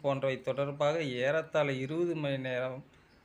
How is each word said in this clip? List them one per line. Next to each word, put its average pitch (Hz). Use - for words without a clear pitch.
போன்றவை 135
தொடர்பாக 143
ஏறத்தாழ 147
இருபது 160
மணி 143
நேரம் 127